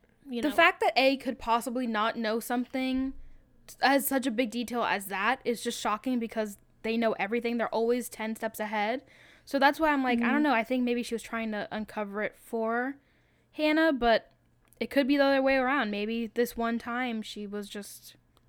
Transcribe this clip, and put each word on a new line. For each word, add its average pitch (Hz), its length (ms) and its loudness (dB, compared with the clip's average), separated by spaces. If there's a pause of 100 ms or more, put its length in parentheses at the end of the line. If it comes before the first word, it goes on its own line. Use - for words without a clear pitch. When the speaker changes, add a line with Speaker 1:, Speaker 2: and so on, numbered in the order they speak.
(300)
Speaker 1:
you 240 120 -6
Speaker 2:
the 294 80 2
Speaker 1:
know. - 60 -2
Speaker 2:
fact 349 240 6
that 427 160 2
A 269 220 6
could 269 220 -6
possibly 240 480 0
not 220 300 0
know 226 220 0
something 262 720 -2 (680)
as 269 260 4
such 269 180 0
a 262 60 2
big 226 180 0
detail 233 340 -4
as 196 240 -2
that 202 360 0
is 240 180 -2
just 233 180 -4
shocking 233 400 -2
because 220 380 -4 (260)
they 226 120 -2
know 233 240 2
everything. 233 380 -2
They're 220 100 0
always 233 400 0
ten 220 300 -6
steps 220 240 -6
ahead. 214 400 -2 (420)
So - 160 -2
that's 285 200 4
why 311 140 4
I'm 269 100 2
like, 247 160 2
I 233 40 0
don't 240 120 2
Speaker 1:
Mm-hmm. 294 80 4
Speaker 2:
know. 294 100 4
I 226 120 2
think 254 180 0
maybe 240 200 0
she 233 120 -6
was 220 80 -6
trying 226 280 -6
to 208 200 -6
uncover 214 500 -6
it - 160 -4
for 233 600 -4 (560)
Hannah, 311 400 4
but 233 380 2 (480)
it 233 100 -4
could 269 180 2
be 285 80 4
the 277 80 6
other 269 180 4
way 269 140 4
around. 254 360 2
Maybe 220 360 -4
this 233 300 -2
one 233 220 -2
time 240 420 -4
she 208 260 -10
was 202 220 -8
just - 460 -14 (340)